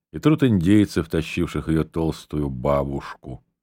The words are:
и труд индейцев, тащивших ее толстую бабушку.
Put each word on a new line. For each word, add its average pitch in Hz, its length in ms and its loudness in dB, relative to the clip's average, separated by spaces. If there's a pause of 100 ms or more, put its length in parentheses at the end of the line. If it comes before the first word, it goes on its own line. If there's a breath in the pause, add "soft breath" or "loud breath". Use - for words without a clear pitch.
(120)
и 78 60 -10
труд 151 240 2
индейцев, 98 680 4
тащивших 80 600 -4
ее 80 160 2
толстую 76 640 -4
бабушку. 69 960 -4 (200)